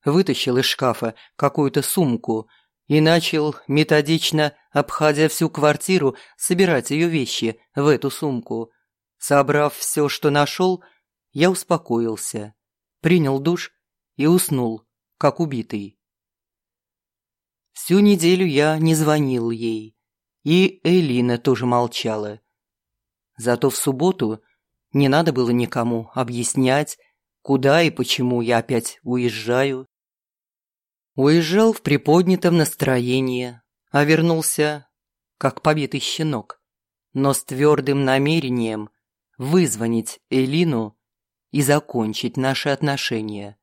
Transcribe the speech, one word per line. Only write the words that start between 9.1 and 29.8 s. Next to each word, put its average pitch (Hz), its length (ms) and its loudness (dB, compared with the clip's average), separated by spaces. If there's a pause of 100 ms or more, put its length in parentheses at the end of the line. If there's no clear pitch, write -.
Собрав 143 580 0
все, - 340 -2
что 151 200 -2
нашел, 170 540 0 (480)
я 165 200 2
успокоился, 117 1040 -4 (460)
принял 151 380 2
душ 170 320 -2 (440)
и 139 100 -2
уснул, 131 640 0 (300)
как 147 220 0
убитый. 117 600 -6 (1700)
Всю - 260 0
неделю 185 460 4
я 151 320 2
не 160 180 2
звонил 143 560 0
ей, 110 440 -6 (480)
и 185 400 2
Элина 123 540 2
тоже 123 280 0
молчала. 113 760 -4 (960)
Зато 120 320 0
в - 80 -4
субботу 131 680 -2 (480)
не 139 160 2
надо 160 240 2
было 123 200 0
никому 117 640 -2
объяснять, 127 840 -2 (440)
куда 139 400 2
и 160 80 2
почему 123 520 -2
я 117 160 2
опять 113 460 -4
уезжаю. 123 840 -2 (1300)